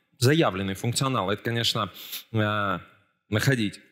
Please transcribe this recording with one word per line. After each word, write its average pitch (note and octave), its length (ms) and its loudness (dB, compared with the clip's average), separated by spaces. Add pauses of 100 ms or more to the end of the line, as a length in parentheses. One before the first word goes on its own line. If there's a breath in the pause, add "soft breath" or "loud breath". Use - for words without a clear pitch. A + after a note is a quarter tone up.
(180)
заявленный A2+ 560 2
функционал, A#2+ 580 -2
это, G#2 120 -4
конечно, A#2 480 -2 (420 loud breath)
э, G#2 460 0 (500)
находить A2 500 0 (120)